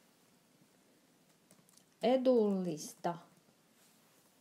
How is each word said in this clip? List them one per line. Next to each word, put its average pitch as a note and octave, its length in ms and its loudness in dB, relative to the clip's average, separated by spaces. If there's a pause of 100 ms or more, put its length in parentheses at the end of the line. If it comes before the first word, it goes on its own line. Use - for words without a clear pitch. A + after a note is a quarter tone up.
(2000)
Edullista. G#3 1120 0 (1300)